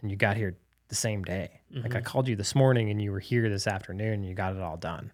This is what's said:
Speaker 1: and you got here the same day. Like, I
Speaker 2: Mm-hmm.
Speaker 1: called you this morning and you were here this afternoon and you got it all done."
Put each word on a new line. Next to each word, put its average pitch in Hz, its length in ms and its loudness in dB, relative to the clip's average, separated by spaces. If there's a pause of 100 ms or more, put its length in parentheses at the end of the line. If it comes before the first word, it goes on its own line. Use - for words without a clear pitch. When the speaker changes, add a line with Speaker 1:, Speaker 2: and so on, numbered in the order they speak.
Speaker 1:
and 104 100 -4
you 98 60 -4
got 104 180 4
here 98 220 -2 (320)
the 110 60 -6
same 107 280 -2
day. - 380 -6 (120)
Like, 127 120 -6 (100)
I - 40 -2
Speaker 2:
Mm-hmm. - 40 -4
Speaker 1:
called 131 240 0
you 117 80 2
this 101 180 -2
morning 127 380 6
and 104 100 0
you 101 100 0
were 98 80 -2
here 113 300 2
this 98 160 -2
afternoon 101 500 -2
and 101 100 -4
you 92 100 -6
got 95 200 -2
it 95 60 -6
all 82 160 -6
done." 85 360 -8